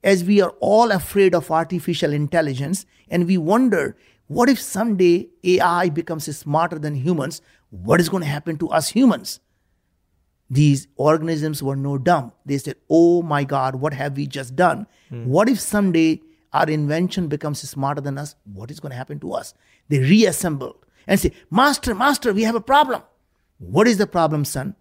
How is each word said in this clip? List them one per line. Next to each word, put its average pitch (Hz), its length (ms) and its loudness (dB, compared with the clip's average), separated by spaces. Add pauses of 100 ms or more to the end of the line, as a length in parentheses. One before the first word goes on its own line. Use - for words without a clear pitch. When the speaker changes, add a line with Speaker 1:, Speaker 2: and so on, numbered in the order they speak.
(120)
Speaker 1:
as 180 180 2
we 202 160 6
are - 80 -8 (160)
all 226 260 6
afraid 190 440 2
of - 180 -12
artificial 160 600 -2
intelligence, 147 640 -2 (240)
and 175 240 0
we 190 40 4 (160)
wonder, 214 320 2 (540)
"What 247 160 4
if - 60 -4
someday 190 540 2 (380)
A - 80 6
I 175 280 2 (120)
becomes 160 360 -8
smarter 160 500 -2
than 147 100 -4 (100)
humans? 165 340 -2 (500)
What 170 140 6
is - 100 -2
gonna 156 200 -2
happen 151 300 -8
to - 40 -6 (120)
us - 180 -6
humans?" 226 400 2 (1120)
These 139 360 2 (100)
organisms 156 680 0
were 139 140 -4
no 139 200 -4 (140)
dumb. 135 220 0 (120)
They 139 140 -4
said, 139 180 -10 (140)
"Oh 170 320 6 (120)
my 143 100 0
God, 135 320 -2
what 147 240 -4
have 139 160 -6
we 143 100 -6
just 131 280 -10 (100)
done? 180 220 0 (220)
Speaker 2:
Hmm. 117 160 -12 (120)
Speaker 1:
What 214 120 4
if 247 120 0
someday 165 600 0 (320)
our 156 160 2
invention 156 600 -2
becomes 147 320 -6 (140)
smarter 139 340 -4
than 139 160 -6
us? 147 100 -16 (240)
What 113 120 -14
is 156 100 -16
gonna 127 220 -12
happen 147 180 -12
to - 120 -10
us?" - 220 -8 (340)
They 143 120 2
reassembled 160 760 2 (300)
and 190 120 2
say, - 140 0 (180)
"Master, 247 440 2
master, 247 460 0
we - 80 2
have 233 120 -2
a - 140 -18
problem." 277 280 2 (760)
"What 220 160 6
is 196 100 2
the 190 40 2 (120)
problem, 151 260 0
son?" 131 360 -8